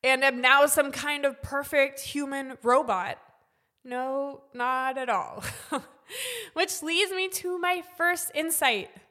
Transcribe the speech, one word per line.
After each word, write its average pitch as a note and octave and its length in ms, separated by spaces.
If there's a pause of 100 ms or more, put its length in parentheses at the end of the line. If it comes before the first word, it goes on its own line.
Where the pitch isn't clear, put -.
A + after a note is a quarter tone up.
and C4 200
am B3+ 180
now C#4 240
some C#4+ 260
kind D4 340
of C4+ 160
perfect C#4 580
human C#4 640
robot. A#3 560 (640)
No, C4+ 600 (100)
not C4 440
at B3+ 120
all. F#3+ 340 (280)
<laughs> D4 120 (720)
Which F4+ 280
leads E4+ 300
me F#4+ 180
to F4+ 300
my F4 240 (140)
first F4 360
insight. D4 560 (200)